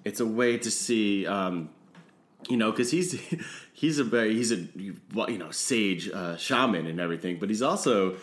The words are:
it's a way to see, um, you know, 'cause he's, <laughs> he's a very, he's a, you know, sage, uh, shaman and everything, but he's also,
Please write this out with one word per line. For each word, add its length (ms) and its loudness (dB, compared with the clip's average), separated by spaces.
it's 160 -6
a 60 2
way 320 2
to 120 -4
see, 560 0
um, 440 -2
you 80 2
know, 140 4
'cause 220 0
he's, 260 0
<laughs> 220 -18
he's 260 0
a 60 2
very, 300 2
he's 180 2
a, 240 -4
you 600 -4
know, 120 -10
sage, 600 0
uh, 260 -4
shaman 500 2
and 140 -4
everything, 400 -2
but 80 -2
he's 140 0
also, 600 2